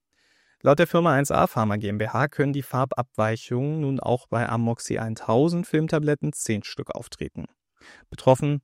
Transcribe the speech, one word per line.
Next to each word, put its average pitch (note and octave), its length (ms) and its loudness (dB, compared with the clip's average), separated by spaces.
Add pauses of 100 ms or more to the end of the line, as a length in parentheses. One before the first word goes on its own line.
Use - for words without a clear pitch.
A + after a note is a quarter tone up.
(640)
Laut C#3+ 160 6
der E3+ 80 4
Firma E3+ 260 4
eins C#3 180 2
A D#3 160 4
Pharma G#2+ 300 0
G G#2 120 -4
M G#2 100 -2
B G#2+ 100 -2
H C3 200 0
können C#3+ 260 -2
die C#3 80 -4
Farbabweichungen B2+ 1200 -2
nun C3+ 180 -2
auch - 260 0
bei A#2 220 -2
Amoxi A#2 500 -2
eintausend C3 680 0
Filmtabletten, D3+ 680 0
zehn - 320 -4
Stück, - 260 -12
auftreten. - 540 -10 (640)
Betroffen C#3+ 560 2